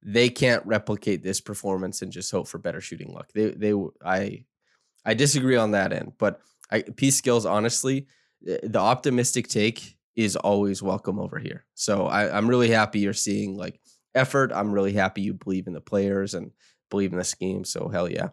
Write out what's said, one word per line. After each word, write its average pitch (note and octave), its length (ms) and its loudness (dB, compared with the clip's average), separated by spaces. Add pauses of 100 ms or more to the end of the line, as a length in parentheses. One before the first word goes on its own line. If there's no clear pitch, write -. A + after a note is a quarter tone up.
they A#2 260 2
can't A#2+ 360 2
replicate G#2 600 -2
this F#2+ 160 -2
performance G2 600 -6
and F#2 120 -10
just - 180 -8
hope F#2+ 160 -2
for - 120 -12
better E2 220 -6
shooting - 320 -14
luck. E2 220 -16
They, G#2+ 160 2
they, G#2+ 240 0 (300)
I, G2+ 400 -4 (600)
I A2 100 0
disagree B2+ 420 4
on A2 160 4
that F#2+ 200 2
end, - 240 -6
but G2+ 240 0 (300)
I, G#2+ 120 0
P - 280 0
Skills, A#2+ 340 2
honestly, A#2 640 0 (340)
the, - 220 -4
the A2 160 -2
optimistic B2 720 2
take - 480 -2 (180)
is G#2 220 0
always G2+ 460 2
welcome G2 360 -2
over - 200 -6
here. - 260 -12 (100)
So G2+ 320 0
I, G2 280 0
I'm G#2+ 140 2
really B2 220 4
happy A2 300 4
you're G2 120 0
seeing, G2+ 440 -2
like, - 240 -12 (340)
effort. C3 400 2
I'm G#2 180 0
really G2 200 2
happy G2 300 0
you G2 120 -4
believe F#2+ 320 -4
in F#2 60 -8
the D#2 80 -10
players G2 540 -2
and F2+ 180 -8 (360)
believe G2 240 0
in F2 60 -4
the F2+ 60 -2
scheme. F#2+ 400 -4
So - 240 -6
hell F2+ 200 -2
yeah. - 240 -4